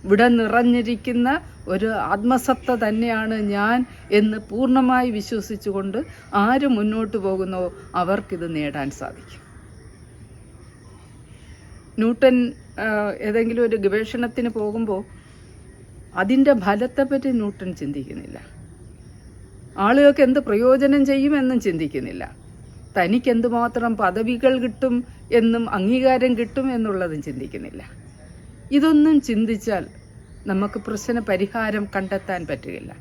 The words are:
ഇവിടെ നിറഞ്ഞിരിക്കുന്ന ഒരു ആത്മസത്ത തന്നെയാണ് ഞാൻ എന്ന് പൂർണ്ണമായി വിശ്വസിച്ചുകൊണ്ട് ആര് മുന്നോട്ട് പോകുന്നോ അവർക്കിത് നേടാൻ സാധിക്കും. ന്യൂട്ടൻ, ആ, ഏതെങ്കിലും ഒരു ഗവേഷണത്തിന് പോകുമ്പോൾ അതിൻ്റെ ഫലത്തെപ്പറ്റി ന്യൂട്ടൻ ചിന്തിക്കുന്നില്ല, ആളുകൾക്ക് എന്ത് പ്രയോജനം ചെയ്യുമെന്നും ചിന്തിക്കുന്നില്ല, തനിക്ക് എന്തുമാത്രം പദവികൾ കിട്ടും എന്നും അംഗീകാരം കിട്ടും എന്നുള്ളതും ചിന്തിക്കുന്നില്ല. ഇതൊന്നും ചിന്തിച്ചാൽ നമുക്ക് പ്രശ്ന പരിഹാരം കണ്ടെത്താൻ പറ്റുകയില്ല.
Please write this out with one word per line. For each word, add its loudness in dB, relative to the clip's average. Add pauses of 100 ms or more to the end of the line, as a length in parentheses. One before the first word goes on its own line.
ഇവിടെ 6
നിറഞ്ഞിരിക്കുന്ന 2 (260)
ഒരു -2 (160)
ആത്മസത്ത 0
തന്നെയാണ് -2
ഞാൻ 0 (260)
എന്ന് 2
പൂർണ്ണമായി 2
വിശ്വസിച്ചുകൊണ്ട് -6 (300)
ആര് 2
മുന്നോട്ട് 0
പോകുന്നോ -4 (240)
അവർക്കിത് -4
നേടാൻ -6
സാധിക്കും. -16 (2500)
ന്യൂട്ടൻ, 4 (260)
ആ, -2
ഏതെങ്കിലും 0
ഒരു 0
ഗവേഷണത്തിന് -2
പോകുമ്പോൾ -4 (1080)
അതിൻ്റെ 4
ഫലത്തെപ്പറ്റി 0
ന്യൂട്ടൻ -4
ചിന്തിക്കുന്നില്ല, -10 (1400)
ആളുകൾക്ക് 6
എന്ത് 4
പ്രയോജനം 4
ചെയ്യുമെന്നും 2
ചിന്തിക്കുന്നില്ല, -6 (580)
തനിക്ക് 0
എന്തുമാത്രം 0
പദവികൾ 0
കിട്ടും -2 (260)
എന്നും 2
അംഗീകാരം 2
കിട്ടും -4
എന്നുള്ളതും -4
ചിന്തിക്കുന്നില്ല. -12 (880)
ഇതൊന്നും 6
ചിന്തിച്ചാൽ -2 (640)
നമുക്ക് -2
പ്രശ്ന -4
പരിഹാരം -2
കണ്ടെത്താൻ -4
പറ്റുകയില്ല. -10